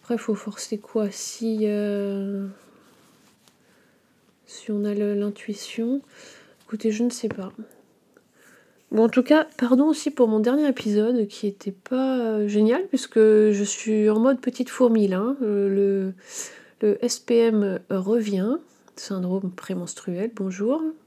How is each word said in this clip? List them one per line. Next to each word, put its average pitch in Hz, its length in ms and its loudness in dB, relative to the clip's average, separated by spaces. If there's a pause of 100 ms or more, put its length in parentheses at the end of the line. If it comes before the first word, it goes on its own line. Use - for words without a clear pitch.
Après, 240 160 -4
faut 214 180 -4
forcer 208 440 -10
quoi ? 208 320 -4
Si, 220 540 -6
euh, 202 800 -2 (2000)
si - 240 -14
on 208 140 -2
a 208 100 -2
le, 208 200 -2
l'intuition. 208 880 -4 (640)
Écoutez, 214 280 -2
je 214 100 -2
ne 240 80 2
sais 233 180 -6
pas. 190 240 -8 (1400)
Bon, 214 120 4
en 233 40 4
tout 247 140 2
cas, 302 240 4 (100)
pardon 254 300 4
aussi 302 240 0
pour 262 160 4
mon 220 140 2
dernier 277 280 2
épisode, 220 600 0
qui - 180 -8
était 196 240 -6
pas, 254 480 -2
euh, 220 300 0
génial, 214 400 4
puisque - 300 0
je 214 460 6
suis 214 460 0
en 214 80 2
mode 262 220 4
petite 254 280 -6
fourmi, 226 380 4
là, 185 120 0
hein. 247 240 -2
Euh, 202 260 0
le, 196 440 0 (680)
le 214 220 0
S - 160 -2
P 233 160 0
M 214 420 2 (100)
revient, 202 680 0 (380)
syndrome 185 560 -4
prémenstruel, 185 840 -8
bonjour. 202 480 -2 (240)